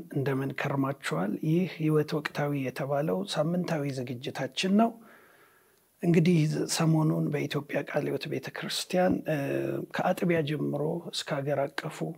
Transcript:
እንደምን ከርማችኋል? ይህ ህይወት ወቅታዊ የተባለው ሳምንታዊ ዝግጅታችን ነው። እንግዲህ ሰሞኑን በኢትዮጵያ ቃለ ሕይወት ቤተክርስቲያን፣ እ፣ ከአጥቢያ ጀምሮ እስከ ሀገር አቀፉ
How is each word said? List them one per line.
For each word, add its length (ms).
እንደምን 440
ከርማችኋል? 760
ይህ 300
ህይወት 400
ወቅታዊ 480
የተባለው 580
ሳምንታዊ 540
ዝግጅታችን 840
ነው። 160
እንግዲህ 360
ሰሞኑን 600
በኢትዮጵያ 540
ቃለ 220
ሕይወት 240
ቤተክርስቲያን፣ 840
እ፣ 100
ከአጥቢያ 520
ጀምሮ 400
እስከ 260
ሀገር 260
አቀፉ 380